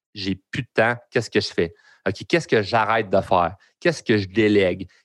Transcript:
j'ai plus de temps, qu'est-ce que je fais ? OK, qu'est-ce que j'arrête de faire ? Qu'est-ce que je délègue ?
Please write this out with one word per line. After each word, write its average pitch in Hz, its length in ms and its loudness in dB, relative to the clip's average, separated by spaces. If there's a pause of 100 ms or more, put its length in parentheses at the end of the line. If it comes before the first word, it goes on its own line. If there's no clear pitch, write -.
(140)
j'ai 95 260 -6 (120)
plus 139 100 -4
de - 120 -12
temps, 117 220 2 (160)
qu'est-ce 117 180 -2
que 104 120 -4
je - 80 -6
fais ? 85 240 -4 (340)
OK, 98 220 -6
qu'est-ce 165 180 0
que 117 140 2
j'arrête 107 480 0
de 95 100 2
faire ? 90 360 0 (240)
Qu'est-ce 170 240 -2
que 107 140 2
je 101 100 -2
délègue ? 95 600 2 (180)